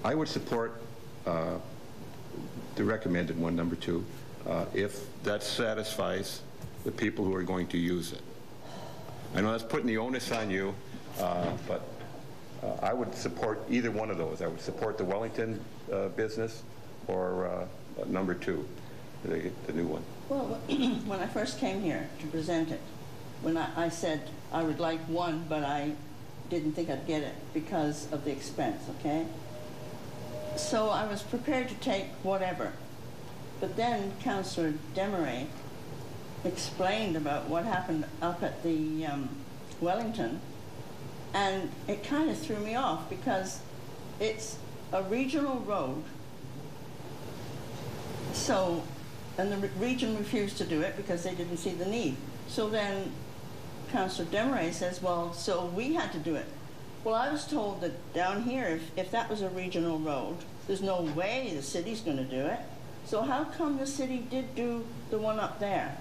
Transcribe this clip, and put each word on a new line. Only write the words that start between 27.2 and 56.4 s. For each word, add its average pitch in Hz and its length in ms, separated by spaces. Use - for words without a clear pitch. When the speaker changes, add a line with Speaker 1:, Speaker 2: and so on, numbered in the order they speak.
Speaker 2:
it 123 120
because 156 580
of 143 140
the 147 60
expense, - 520
okay? 160 260
So 220 340
I 208 180
was 202 160
prepared 247 460
to 220 60
take 196 300
whatever. 185 520
But 180 160
then 214 460
Councillor 185 520
Desmarais 160 540
explained 185 680
about 147 340
what 170 160
happened 180 400
up 170 220
at - 200
the, 156 420
um, 139 240
Wellington, 214 580
and 190 380
it 202 160
kind 302 260
of 202 80
threw 214 200
me 214 180
off 175 340
because 190 500
it's - 380
a 190 120
regional 262 580
road. 160 420
So, 185 500
and 196 140
the 202 60
re-, 196 120
region 240 380
refused 208 400
to - 80
do 156 160
it 190 160
because 180 260
they 185 100
didn't 175 240
see 190 140
the 170 160
need. 208 280
So 214 220
then 202 420
Councillor 190 380
Desmarais 208 440
says, 180 280
"Well, 175 320
so 180 320
we 214 280
had 226 180
to 175 80
do 156 160
it." 131 100